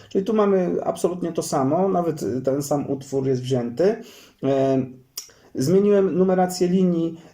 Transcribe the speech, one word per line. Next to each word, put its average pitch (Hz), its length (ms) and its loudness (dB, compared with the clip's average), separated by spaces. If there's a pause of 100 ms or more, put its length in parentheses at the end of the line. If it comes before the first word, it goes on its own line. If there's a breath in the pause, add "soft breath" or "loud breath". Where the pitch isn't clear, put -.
Czyli 196 160 -2
tu 220 100 -2
mamy 196 360 2 (140)
absolutnie 175 480 -4
to 165 100 -4
samo, 156 460 0
nawet 170 360 -2 (200)
ten 139 180 0
sam 139 280 -4
utwór 135 360 -4
jest 127 160 0
wzięty. 127 600 0 (420 loud breath)
E, 135 420 0 (680 loud breath)
zmieniłem 190 640 2
numerację 185 500 2
linii, 175 520 2 (140 loud breath)